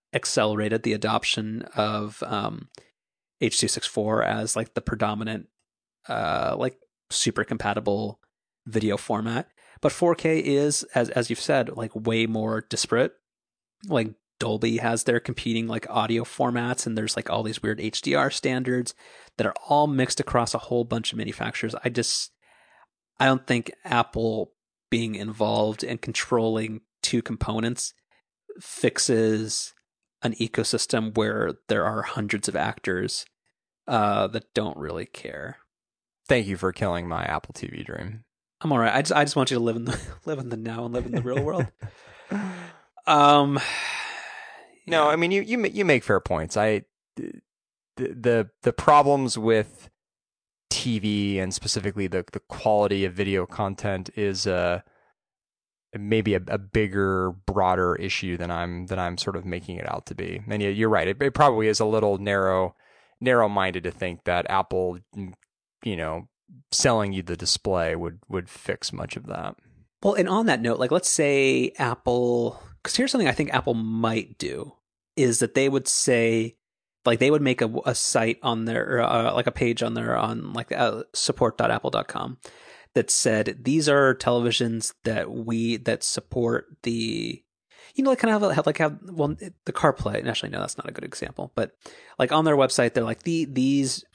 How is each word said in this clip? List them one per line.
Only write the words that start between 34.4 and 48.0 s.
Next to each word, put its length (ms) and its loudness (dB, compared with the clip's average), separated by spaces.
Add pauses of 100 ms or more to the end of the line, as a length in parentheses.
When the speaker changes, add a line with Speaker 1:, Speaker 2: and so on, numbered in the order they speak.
Speaker 1:
don't 240 -2
really 280 -8
care. 540 -14 (680)
Speaker 2:
Thank 200 2
you 100 -2
for 160 0
killing 340 -2
my 160 -4
Apple 300 -6
T 140 -10
V 160 -10
dream. 420 -10 (360)
Speaker 1:
I'm 120 2
all 60 4
right. 140 4
I 80 4
just, 120 0
I 100 6
just 140 -2
want 140 2
you 60 2
to 60 2
live 140 0
in 80 -6
the, 140 -4 (140)
<laughs> 120 -18
live 140 -4
in 100 -8
the 80 -6
now 260 -8
and 100 -6
live 120 -2
in 80 -6
the 80 0
real 220 0
world. 240 0 (640)
Speaker 2:
<laughs> 60 -2 (720)
Speaker 1:
Um, 520 8 (1300)
Speaker 2:
No, 200 4
Speaker 1:
yeah. 80 4
Speaker 2:
I 20 2
mean, 160 2
you, 100 2
you 160 -2
ma-, 100 2
you 160 -2
make 200 4
fair 160 4
points. 380 -4
I, 260 2 (320)
the, 260 -10 (560)
the, 520 0 (120)